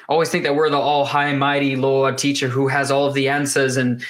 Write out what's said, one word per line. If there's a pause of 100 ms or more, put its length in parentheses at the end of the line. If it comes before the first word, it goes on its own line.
always
think
that
we're
the
all
high,
mighty
Lord
teacher
who
has
all
of
the
answers
and,